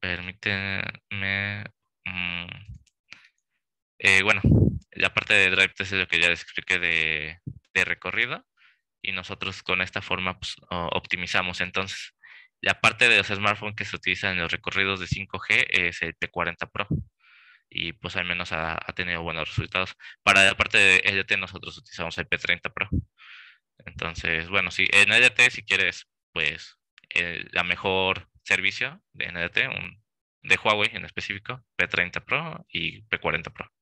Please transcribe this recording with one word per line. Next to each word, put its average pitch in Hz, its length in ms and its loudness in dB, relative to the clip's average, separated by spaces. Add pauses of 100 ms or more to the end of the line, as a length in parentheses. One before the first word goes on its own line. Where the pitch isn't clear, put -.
permíteme, 98 1600 -4 (400)
mm, 87 420 -6 (1500)
eh, 95 220 6
bueno, 101 200 2 (480)
la - 240 0
parte - 180 0
de 98 160 6
drive 95 220 4
test 95 220 -6
es 98 60 0
lo 90 80 0
que 82 140 2
ya 87 80 6
les 85 140 0
expliqué - 360 -2
de, 80 600 0 (340)
de 92 140 4
recorrido, 113 600 -4 (540)
y - 120 -8
nosotros 95 500 -8
con 92 180 -2
esta 95 220 -4
forma, 92 360 -4
pues, - 180 -10 (120)
o-, 87 240 -4
optimizamos. 90 720 -2
Entonces, 95 520 -6 (460)
la - 220 0
parte 113 260 6
de 113 80 6
los 98 120 2
smartphones 104 480 -2
que 101 100 -8
se - 100 -8
utilizan 92 360 -2
en 90 80 -2
los 85 120 -2
recorridos 95 480 0
de 90 60 -8
cinco 95 320 -4
G 110 320 2
es 87 320 0
el 82 140 -6
P - 120 -6
cuarenta 85 380 -4
Pro, - 200 -8 (840)
y 85 240 -8
pues - 220 -10
al 90 100 -4
menos 87 260 -6
ha, 80 220 -4
ha - 180 -8
tenido 87 300 -4
buenos 80 260 -6
resultados. 92 460 -4 (280)
Para 98 220 8
la 98 100 6
parte 104 220 2
de 98 220 8
L 98 260 2
T - 80 -2
E 101 60 2
nosotros 92 400 -10
utilizamos - 400 -8
el 170 80 -4
P 87 100 -2
treinta - 320 -2
Pro. - 220 -6 (960)
Entonces, 82 640 -4
bueno, 92 200 0
sí, - 220 0
en 101 200 6
L 120 180 6
T 123 160 6
E, 123 40 6
si - 140 -12
quieres, 95 420 0 (260)
pues, 80 460 -6 (300)
el, 87 440 -4
la 87 120 0
mejor 95 640 0 (180)
servicio 101 560 -2 (120)
de - 100 -6
N 85 240 -4
T, 117 200 0
un, 90 360 -10 (380)
de 92 200 2
Huawei 107 320 2
en 90 120 -10
específico, - 580 -10 (120)
P 90 120 0
treinta - 340 -2
Pro 160 460 -6
y - 360 -6
P - 140 -4
cuarenta - 320 -4
Pro. - 320 -16